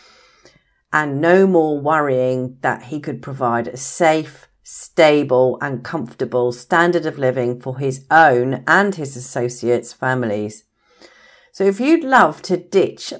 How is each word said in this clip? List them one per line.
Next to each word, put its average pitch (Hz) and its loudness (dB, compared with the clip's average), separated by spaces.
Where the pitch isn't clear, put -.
And 147 0
no 185 6
more 156 2
worrying 131 0
that 127 -2
he 156 -10
could 139 -10
provide 120 -4
a - -14
safe, - -2
stable 135 2
and 139 -8
comfortable 123 -4
standard 170 0
of 151 -8
living 127 -2
for 131 -10
his 135 -6
own 135 4
and 190 2
his 135 -10
associates' 123 -4
families. 110 -4
So - -2
if 196 0
you'd 320 2
love 226 4
to 185 -2
ditch - -2